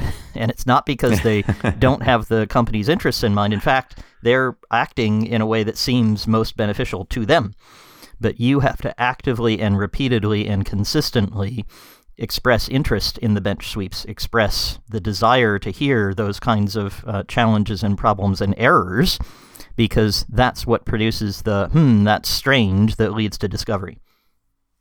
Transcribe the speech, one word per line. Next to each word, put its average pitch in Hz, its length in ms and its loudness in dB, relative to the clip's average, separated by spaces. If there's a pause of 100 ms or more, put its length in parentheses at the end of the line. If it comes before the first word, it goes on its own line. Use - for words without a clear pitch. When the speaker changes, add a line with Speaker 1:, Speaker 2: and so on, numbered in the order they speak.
Speaker 1:
<laughs> - 340 -6
And 113 120 -2
it's - 180 -6
not 127 200 4
because 117 360 0
they 107 200 2
Speaker 2:
<laughs> 101 380 -2
Speaker 1:
don't 131 240 2
have 117 240 2
the 110 180 2
company's 113 420 0
interests 147 360 0
in 104 100 2
mind. 104 180 2
In 101 80 -2
fact, 131 380 0 (240)
they're 123 340 2 (140)
acting 113 560 0
in 113 140 0
a 110 60 0
way 110 180 0
that 110 120 -4
seems 113 520 0
most 110 280 0
beneficial 104 500 -4
to 123 200 -4
them. 113 280 0 (640)
But 110 180 -2
you 131 220 2
have 131 220 0
to - 180 -8
actively 117 600 -2
and 101 160 2
repeatedly 107 680 0
and 101 180 -2
consistently 104 1000 -2 (520)
express - 520 0
interest 127 500 -2
in 110 140 0
the 104 80 2
bench 98 300 -4
sweeps, 98 340 -8
express - 720 -2 (120)
the 110 100 -4
desire 113 580 2
to 107 120 -6
hear 113 420 0
those 101 260 -2
kinds 104 380 0
of, 101 300 -4
uh, 104 160 -4
challenges 107 600 0
and 101 140 0
problems 101 460 0
and 101 160 0
errors, 120 600 2 (560)
because 110 540 2
that's 123 380 0
what 117 180 0
produces 110 580 -2
the, 101 300 -2
"Hmm, 123 320 6
that's 104 240 2
strange," 107 680 2
that 104 180 0
leads 107 240 -2
to 104 100 -4
discovery. 92 500 -6 (840)